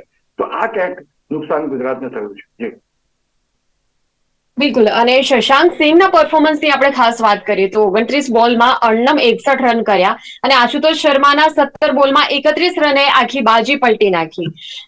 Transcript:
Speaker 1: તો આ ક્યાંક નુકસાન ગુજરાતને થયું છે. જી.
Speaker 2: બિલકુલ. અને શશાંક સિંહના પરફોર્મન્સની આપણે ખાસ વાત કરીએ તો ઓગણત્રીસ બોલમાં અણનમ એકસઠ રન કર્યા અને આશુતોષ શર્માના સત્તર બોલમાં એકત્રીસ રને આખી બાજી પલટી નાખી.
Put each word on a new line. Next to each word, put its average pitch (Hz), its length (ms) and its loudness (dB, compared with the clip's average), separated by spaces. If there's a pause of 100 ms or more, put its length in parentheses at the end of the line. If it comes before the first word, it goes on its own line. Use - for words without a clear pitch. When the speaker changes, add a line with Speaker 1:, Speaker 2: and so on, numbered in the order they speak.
(380)
Speaker 1:
તો - 60 -4
આ - 220 -6
ક્યાંક 180 320 -6 (340)
નુકસાન 151 340 -6
ગુજરાતને 131 420 -8
થયું 104 280 -12
છે. - 280 -16
જી. 110 120 -12 (1800)
Speaker 2:
બિલકુલ. 247 280 2
અને 240 360 2
શશાંક 277 500 2
સિંહના 320 360 2
પરફોર્મન્સની 311 640 2
આપણે 269 200 2
ખાસ 233 300 0
વાત 208 260 0
કરીએ 196 220 0
તો 202 120 -2
ઓગણત્રીસ 226 500 0
બોલમાં 233 480 2
અણનમ 240 400 0
એકસઠ 247 440 0
રન 233 200 0
કર્યા 202 360 0 (240)
અને 262 120 0
આશુતોષ 277 420 0
શર્માના 285 520 2
સત્તર 294 440 -2
બોલમાં 277 380 2
એકત્રીસ 302 480 -2
રને 277 300 0
આખી 262 320 0
બાજી 226 360 2
પલટી 220 340 0
નાખી. 165 360 -4 (420)